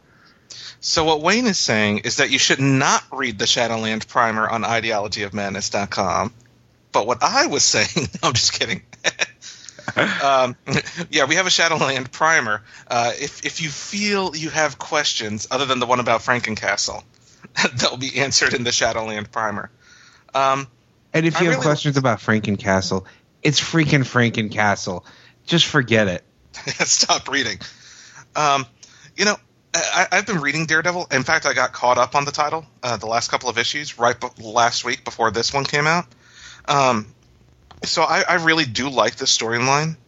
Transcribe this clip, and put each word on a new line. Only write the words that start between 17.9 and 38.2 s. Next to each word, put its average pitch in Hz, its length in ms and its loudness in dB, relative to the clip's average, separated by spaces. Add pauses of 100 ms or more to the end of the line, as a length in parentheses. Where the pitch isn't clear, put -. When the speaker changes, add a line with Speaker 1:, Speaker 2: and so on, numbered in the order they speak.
Speaker 1:
be 131 220 -6
answered 131 340 2
in 123 100 -2
the 120 80 0
Shadowland 110 600 -2
primer. 104 380 -4 (640)
Um, 135 340 2 (460)
Speaker 2:
And 160 140 2
if 156 80 2
Speaker 1:
I 175 60 0
Speaker 2:
you 175 60 4
have 165 100 2
Speaker 1:
really 254 60 -4
Speaker 2:
questions 147 340 2
about 127 220 2
Frankencastle, 98 840 0 (380)
it's 151 160 2
freaking 147 440 2
Frankencastle. 107 1000 0 (420)
Just 165 200 2
forget 110 420 2
it. 87 160 -4 (160)
Speaker 1:
<laughs> - 140 -20 (340)
Stop - 420 0
reading. 113 300 -4 (760)
Um, 139 300 2 (520)
you 190 80 0
know, 208 100 2 (400)
I, 170 360 0
I've 202 140 2
been 190 140 -2
reading 143 260 -2
Daredevil. 165 460 0
In 131 120 2
fact, 160 220 0
I 135 80 2
got 127 200 0
caught 123 240 2
up 127 180 2
on 143 100 2
the 143 60 -4
title, 151 340 -4 (160)
uh, 120 160 -4
the 110 100 -10
last 117 220 -2
couple 131 200 -2
of 110 80 -2
issues, 147 420 -4
right 117 200 2
be-, 120 240 -10
last 117 420 2
week - 180 -4
before 117 260 0
this 113 240 -2
one 139 120 -2
came 147 220 0
out. 170 180 2 (600)
Um, 127 420 2 (800)
so - 160 -2
I, 160 260 2